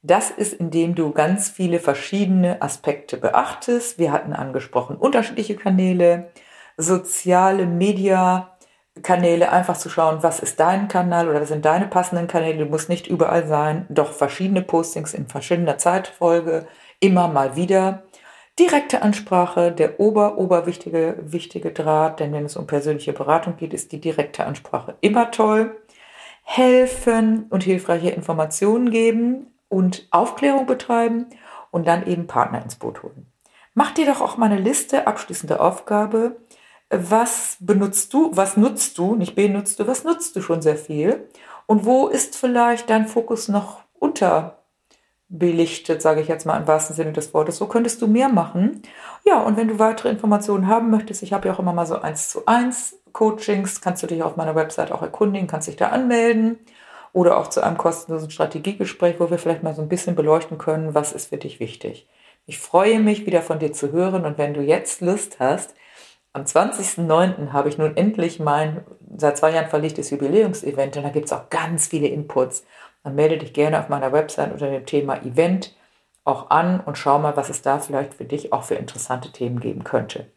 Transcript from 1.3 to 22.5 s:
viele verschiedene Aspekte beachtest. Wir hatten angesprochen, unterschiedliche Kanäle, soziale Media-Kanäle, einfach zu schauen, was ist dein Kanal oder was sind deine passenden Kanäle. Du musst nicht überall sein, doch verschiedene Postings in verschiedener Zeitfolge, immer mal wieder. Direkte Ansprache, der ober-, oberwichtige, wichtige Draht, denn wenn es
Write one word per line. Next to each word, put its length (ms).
viele 280
verschiedene 840
Aspekte 560
beachtest. 800
Wir 140
hatten 200
angesprochen, 640
unterschiedliche 600
Kanäle, 760
soziale 880
Media-Kanäle, 1900
einfach 240
zu 120
schauen, 340
was 180
ist 180
dein 300
Kanal 400
oder 140
was 80
sind 140
deine 220
passenden 400
Kanäle. 380
Du 60
musst 180
nicht 180
überall 400
sein, 440
doch 200
verschiedene 520
Postings 520
in 140
verschiedener 500
Zeitfolge, 880
immer 300
mal 260
wieder. 480
Direkte 440
Ansprache, 680
der 300
ober-, 360
oberwichtige, 880
wichtige 480
Draht, 480
denn 140
wenn 120
es 120